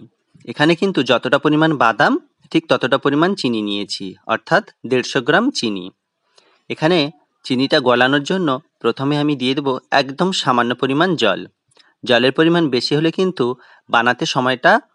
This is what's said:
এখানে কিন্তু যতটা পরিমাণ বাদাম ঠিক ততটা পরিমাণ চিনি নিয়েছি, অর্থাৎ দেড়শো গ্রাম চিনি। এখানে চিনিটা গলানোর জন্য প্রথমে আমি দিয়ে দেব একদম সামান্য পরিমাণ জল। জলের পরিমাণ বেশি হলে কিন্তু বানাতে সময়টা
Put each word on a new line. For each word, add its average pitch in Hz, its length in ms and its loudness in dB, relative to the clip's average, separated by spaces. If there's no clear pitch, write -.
এখানে 147 280 0
কিন্তু 185 280 -2
যতটা 123 340 2
পরিমাণ 156 400 2
বাদাম 123 360 2
ঠিক 165 200 -2
ততটা 131 300 0
পরিমাণ 147 360 0
চিনি 120 280 -4
নিয়েছি, 101 440 -8
অর্থাৎ 160 360 -2
দেড়শো 123 360 -2
গ্রাম 160 300 2
চিনি। 98 340 -6
এখানে 160 300 0
চিনিটা 135 340 0
গলানোর 127 440 2
জন্য 180 260 -2
প্রথমে 135 380 -2
আমি 147 180 0
দিয়ে 127 200 -2
দেব 143 120 -4
একদম 139 400 0
সামান্য 120 440 0
পরিমাণ 143 400 0
জল। 98 240 0
জলের 123 300 2
পরিমাণ 165 360 2
বেশি 123 260 -2
হলে 160 160 0
কিন্তু 185 340 -2
বানাতে 120 360 0
সময়টা 131 460 0